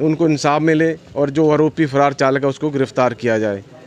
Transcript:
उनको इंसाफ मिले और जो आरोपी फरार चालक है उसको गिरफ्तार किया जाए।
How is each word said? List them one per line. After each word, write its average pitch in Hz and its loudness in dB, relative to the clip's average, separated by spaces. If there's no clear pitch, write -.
उनको 156 0
इंसाफ 147 0
मिले 160 2
और 143 0
जो 151 2
आरोपी 151 2
फरार 139 0
चालक 135 0
है 139 0
उसको 151 -4
गिरफ्तार 131 0
किया 113 -2
जाए। 101 -4